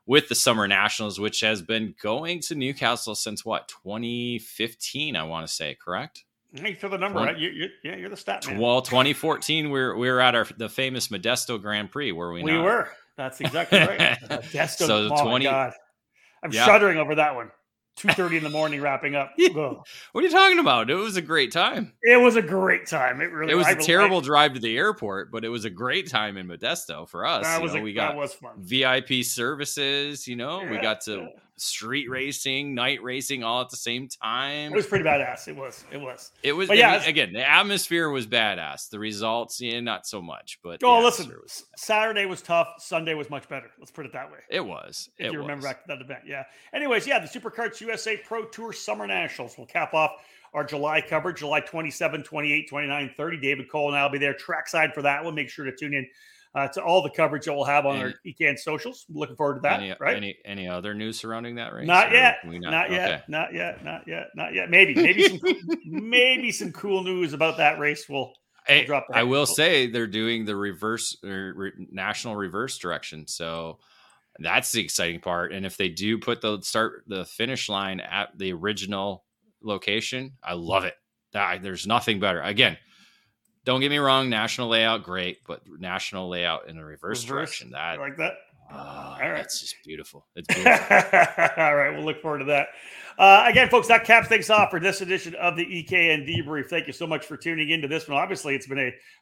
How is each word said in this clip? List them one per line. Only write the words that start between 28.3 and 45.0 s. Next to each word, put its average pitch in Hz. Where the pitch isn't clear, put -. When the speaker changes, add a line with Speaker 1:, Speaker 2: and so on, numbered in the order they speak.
Speaker 2:
fun. 120
Speaker 1:
V 120
I 131
P 131
services, 143
you 120
know, 147
we 170
Speaker 2:
Yeah, 120
Speaker 1:
got 110
to 107
Speaker 2:
yeah. 80
Speaker 1:
street 120
racing, 135
night 123
racing 127
all 120
at 123
the -
same 123
time. 139
Speaker 2:
It 175
was 208
pretty 190
badass. 139
It 156
was. 135
It 143
was. 127
Speaker 1:
It 143
was, 185
Speaker 2:
But 208
Speaker 1:
I -
Speaker 2:
yeah, 233
Speaker 1:
mean, 196
Speaker 2:
it's -
Speaker 1:
again, 143
the 127
atmosphere 170
was 131
badass. 98
The 104
results, 110
yeah, 120
not 113
so 101
much, 80
but 85
Speaker 2:
Oh, 247
Speaker 1:
the 233
Speaker 2:
listen, 233
Speaker 1:
atmosphere -
was -
Speaker 2:
S-, -
Saturday 214
was 185
tough. 170
Sunday 165
was 147
much 139
better. 127
Let's -
put 151
it 127
that 143
way. 147
Speaker 1:
It 160
was. -